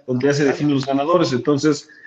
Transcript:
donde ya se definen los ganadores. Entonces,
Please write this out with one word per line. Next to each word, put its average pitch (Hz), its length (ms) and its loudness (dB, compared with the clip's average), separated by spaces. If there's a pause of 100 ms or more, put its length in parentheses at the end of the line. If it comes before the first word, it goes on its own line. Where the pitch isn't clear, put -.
donde 127 220 0
ya 143 40 2
se 143 120 0
definen 143 300 0
los 131 120 -2
ganadores. 143 460 0
Entonces, 143 560 0 (180)